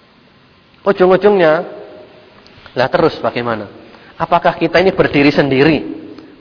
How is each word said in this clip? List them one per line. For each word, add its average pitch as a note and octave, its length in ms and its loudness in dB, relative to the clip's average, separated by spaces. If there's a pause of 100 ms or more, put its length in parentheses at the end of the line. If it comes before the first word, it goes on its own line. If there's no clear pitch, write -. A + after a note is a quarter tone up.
(840)
Ujung-ujungnya, F#3 800 2 (1120)
lah C3 160 -2
terus - 320 2
bagaimana? A2+ 480 -6 (480)
Apakah E3+ 400 0
kita E3 240 0
ini F#3+ 80 2
berdiri D3 400 2
sendiri, C#3 480 2 (600)